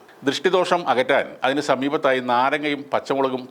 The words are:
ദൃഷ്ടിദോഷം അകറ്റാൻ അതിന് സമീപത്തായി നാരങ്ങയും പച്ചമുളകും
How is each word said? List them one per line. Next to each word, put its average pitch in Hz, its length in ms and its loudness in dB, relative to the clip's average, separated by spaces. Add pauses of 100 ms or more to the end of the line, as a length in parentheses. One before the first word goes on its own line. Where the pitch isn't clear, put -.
(280)
ദൃഷ്ടിദോഷം 175 540 2 (100)
അകറ്റാൻ 127 340 2 (200)
അതിന് 139 240 0
സമീപത്തായി 135 500 0 (100)
നാരങ്ങയും 139 520 0 (100)
പച്ചമുളകും 131 600 0